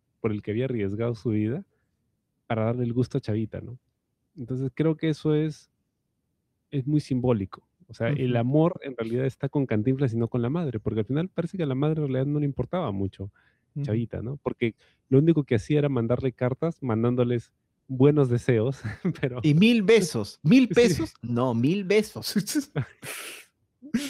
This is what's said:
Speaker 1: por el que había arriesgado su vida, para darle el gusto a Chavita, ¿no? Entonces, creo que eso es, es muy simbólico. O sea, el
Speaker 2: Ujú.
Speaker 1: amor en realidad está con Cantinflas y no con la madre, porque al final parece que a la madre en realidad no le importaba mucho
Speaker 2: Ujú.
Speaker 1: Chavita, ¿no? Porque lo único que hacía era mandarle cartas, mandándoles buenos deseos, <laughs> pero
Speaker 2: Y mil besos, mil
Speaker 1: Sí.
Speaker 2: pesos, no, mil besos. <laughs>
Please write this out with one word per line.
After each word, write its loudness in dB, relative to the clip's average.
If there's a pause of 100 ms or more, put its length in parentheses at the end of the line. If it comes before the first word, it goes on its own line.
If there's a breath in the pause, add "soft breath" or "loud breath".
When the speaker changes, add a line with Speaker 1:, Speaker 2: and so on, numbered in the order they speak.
(200)
Speaker 1:
por -2
el -4
que -6
había -2
arriesgado -2
su -6
vida, -2 (840)
para -2
darle -2
el -4
gusto -2
a -2
Chavita, -4
¿no? -16 (580)
Entonces, -6
creo 0
que -2
eso 0
es, -4 (1000)
es -4
muy 2
simbólico. -2 (200)
O -20
sea, -2
el 0
Speaker 2:
Ujú. 2
Speaker 1:
amor 2
en -10
realidad -2
está -4
con 0
Cantinflas 0
y -2
no 0
con -2
la 0
madre, -4
porque -4
al -6
final -4
parece -6
que -2
a 0
la -2
madre 0
en -2
realidad -2
no 0
le 0
importaba -4
mucho -6 (440)
Speaker 2:
Ujú. -2
Speaker 1:
Chavita, -8
¿no? -8
Porque -4 (340)
lo 6
único 4
que 0
hacía 0
era 2
mandarle 0
cartas, -4
mandándoles 0 (360)
buenos 4
deseos, 0
<laughs> -4
pero -2
Speaker 2:
Y 6
mil 4
besos, 2
mil 6
Speaker 1:
Sí. -2
Speaker 2:
pesos, 2
no, 0
mil 0
besos. 0
<laughs> -4 (1120 loud breath)